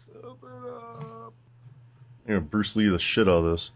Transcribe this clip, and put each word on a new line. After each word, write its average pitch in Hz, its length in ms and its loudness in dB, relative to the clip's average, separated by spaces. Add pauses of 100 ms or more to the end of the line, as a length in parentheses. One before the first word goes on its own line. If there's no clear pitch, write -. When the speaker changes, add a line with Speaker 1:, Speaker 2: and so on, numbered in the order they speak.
Speaker 1:
something 254 440 -20
up. 233 840 -18 (440)
Speaker 2:
I'm - 500 -20
gonna 101 140 0
Bruce 101 340 -2
Lee 107 140 4
the 90 100 2
shit - 280 2
out 85 160 6
of 82 140 2
this. - 180 -12